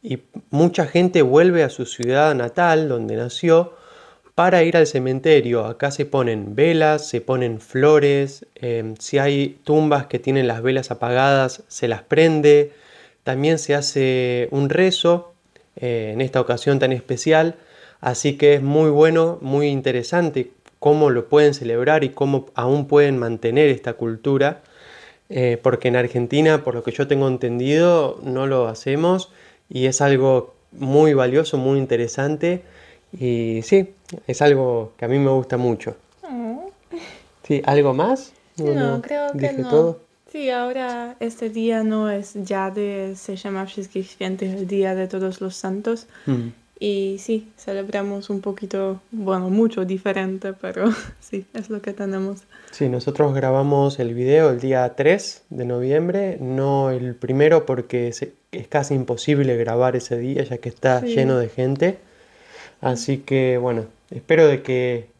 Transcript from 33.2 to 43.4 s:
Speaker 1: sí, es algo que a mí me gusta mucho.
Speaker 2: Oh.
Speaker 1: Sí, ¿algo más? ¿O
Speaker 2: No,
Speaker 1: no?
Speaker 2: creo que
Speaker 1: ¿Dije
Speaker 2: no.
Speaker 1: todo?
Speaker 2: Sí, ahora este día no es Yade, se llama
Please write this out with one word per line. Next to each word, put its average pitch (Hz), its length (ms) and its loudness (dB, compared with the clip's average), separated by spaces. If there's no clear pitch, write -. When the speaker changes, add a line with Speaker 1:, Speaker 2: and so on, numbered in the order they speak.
Speaker 1:
sí, 190 320 2
es - 160 -2
algo 127 540 2
que - 80 -8
a 117 40 -4
mí 135 120 2
me 135 100 2
gusta 131 260 0
mucho. 120 380 -2
Speaker 2:
Oh. 262 480 -10
Speaker 1:
Sí, 139 200 -2
¿algo 143 300 2
más? 220 380 -2
¿O 156 40 -4
Speaker 2:
No, 233 320 0
Speaker 1:
no? 233 60 -6
Speaker 2:
creo 294 320 -6
que - 40 -6
Speaker 1:
¿Dije 262 240 -4
Speaker 2:
no. 254 80 -6
Speaker 1:
todo? 165 300 2
Speaker 2:
Sí, 269 180 -6
ahora 247 680 -6
este 226 280 -8
día 226 360 -2
no 214 260 -2
es 202 240 -8
Yade, 196 800 -6
se 190 220 -12
llama 196 300 -8